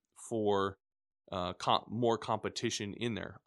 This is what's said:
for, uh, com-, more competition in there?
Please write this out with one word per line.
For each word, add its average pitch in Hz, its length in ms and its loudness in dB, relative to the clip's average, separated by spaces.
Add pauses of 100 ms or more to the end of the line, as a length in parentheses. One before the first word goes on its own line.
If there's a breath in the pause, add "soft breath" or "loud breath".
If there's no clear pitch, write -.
(280)
for, 101 500 2 (520)
uh, 92 220 -2
com-, - 360 2
more 113 300 2
competition 107 760 -2
in 117 200 -4
there? 90 320 -8